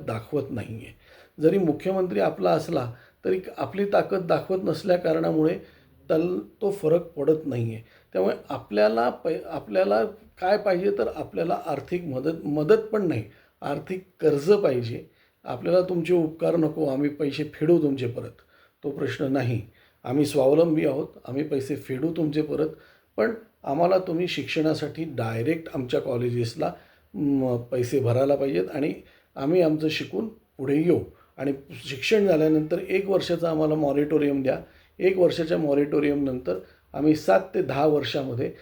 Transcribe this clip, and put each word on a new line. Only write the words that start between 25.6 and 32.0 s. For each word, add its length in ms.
आमच्या 260
कॉलेजेसला, 760
म, 440
पैसे 420
भरायला 360
पाहिजेत 380
आणि 200
आम्ही 260
आमचं 280
शिकून 380
पुढे 480
येऊ. 240
आणि 160
शिक्षण 420